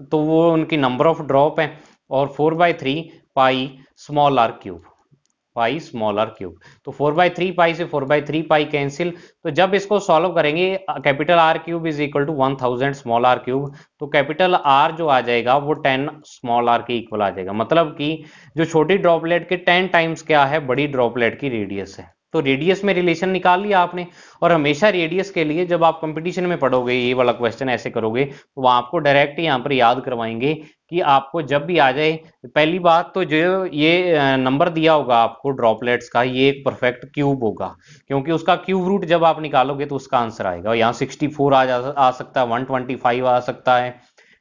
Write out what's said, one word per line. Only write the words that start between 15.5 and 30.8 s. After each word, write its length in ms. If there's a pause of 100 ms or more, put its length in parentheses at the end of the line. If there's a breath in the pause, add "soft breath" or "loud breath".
वो 160
टेन 360 (160)
स्मॉल 440
r 180
के 100
इक्वल 240
आ 80
जाएगा। 240
मतलब 340
कि 360 (340 loud breath)
जो 80
छोटी 320
ड्रॉपलेट 520
के 80
टेन 300
टाइम्स 340
क्या 240
है, 220
बड़ी 200
ड्रॉपलेट 520
की 100
रेडियस 500
है। 160 (180)
तो 60
रेडियस 440
में 100
रिलेशन 360
निकाल 320
लिया 180
आपने, 280 (340 loud breath)
और 100
हमेशा 380
रेडियस 420
के 120
लिए 220
जब 180
आप 180
कंपटीशन 440
में 120
पढ़ोगे, 360
ये 200
वाला 180
क्वेश्चन 380
ऐसे 200
करोगे, 360
तो 360
वहाँ 160
आपको 220
डायरेक्ट 400
यहाँ 200
पर 140
याद 280
करवाएंगे 520 (360 loud breath)